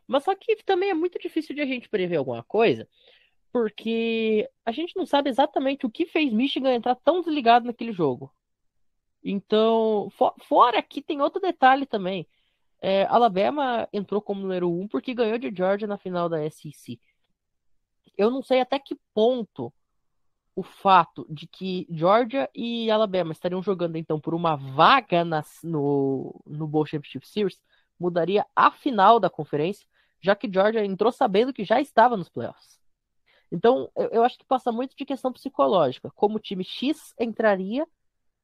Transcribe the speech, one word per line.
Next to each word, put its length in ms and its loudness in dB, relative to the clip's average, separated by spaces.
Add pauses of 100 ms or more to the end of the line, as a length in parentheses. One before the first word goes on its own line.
Mas 180 0
só 100 0
que 300 -2
também 260 0
é 40 0
muito 260 -4
difícil 340 -8
de 80 -6
a 40 -2
gente 220 -8
prever 280 -2
alguma 260 -4
coisa, 460 0 (640)
porque 960 -2 (160)
a 60 -4
gente 240 -8
não 100 -4
sabe 240 0
exatamente 560 0
o 40 -6
que 140 -6
fez 280 0
Michigan 420 0
entrar 220 -2
tão 240 2
desligado 460 4
naquele 260 -8
jogo. 420 -2 (880)
Então, 840 0 (100)
fo-, 220 2
fora 420 4
que 180 -12
tem 200 -8
outro 200 -2
detalhe 460 2
também. 400 -6 (560)
É, 220 2
Alabama 880 0
entrou 280 -4
como 200 -8
número 280 -2
um 200 -4
porque 260 -6
ganhou 240 -2
de 160 -8
Georgia 320 -2
na 100 -6
final 320 -4
da 140 -4
S 260 -10
E 40 -14
C. 260 -18 (1200)
Eu 140 2
não 100 -6
sei 180 0
até 200 -4
que 180 -12 (160)
ponto 580 -2 (840)
o 80 -6
fato 640 2
de 160 -14
que 420 -8
Georgia 640 0
e 380 -6
Alabama 400 0
estariam 320 -6
jogando, 320 -4
então, 240 -6
por 160 -6
uma 220 -2
vaga 680 4
nas, 380 -6
no, 840 -2
no 220 -10
Bowl 180 0
Championship 440 -10
Series 340 -4 (360)
mudaria 460 0 (120)
a 160 6
final 480 4
da 100 0
conferência, 560 -4 (360)
já 120 2
que 180 -6
Georgia 320 2
entrou 280 0
sabendo 400 0
que 120 -8
já 160 2
estava 340 4
nos 140 -6
playoffs. 500 -12 (720)
Então, 460 2
eu, 120 -2
eu 140 2
acho 160 0
que 60 -20
passa 260 -2
muito 260 -6
de 100 -10
questão 260 -6
psicológica. 840 0
Como 220 0
o 40 -4
time 240 -8
X 540 -6
entraria 680 -2 (580)